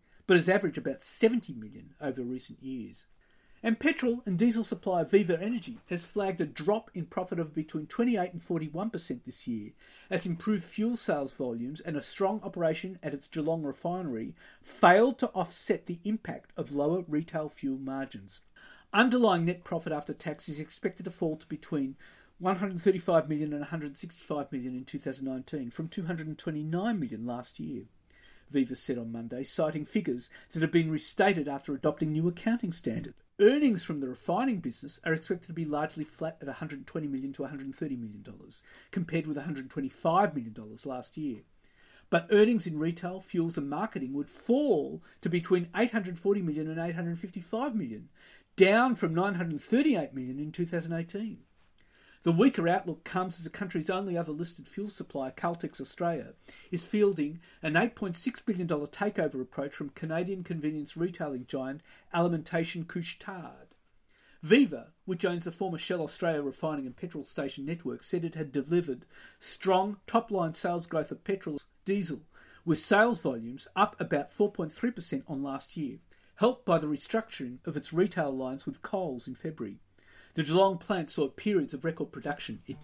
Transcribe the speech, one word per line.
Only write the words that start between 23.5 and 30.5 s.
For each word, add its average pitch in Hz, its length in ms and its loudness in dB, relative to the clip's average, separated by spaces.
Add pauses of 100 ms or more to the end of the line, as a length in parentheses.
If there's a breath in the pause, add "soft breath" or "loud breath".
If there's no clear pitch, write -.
and 147 100 -4
a 143 40 -8
hundred 147 300 -6
sixty-five 151 540 -6
million 127 240 -6
in 127 100 -8
two 139 140 -8
thousand 135 280 -6
nineteen, 131 440 -6
from 160 160 -8
two 165 200 -6
hundred 165 200 -4
and 156 100 -8
twenty-nine 170 600 -2
million 113 260 -4
last 123 360 -8
year, 139 240 -8 (680 soft breath)
Viva 131 240 2
said 123 240 -4
on 113 140 -6
Monday, 117 320 -6
citing 156 400 0
figures 147 440 -2 (220 loud breath)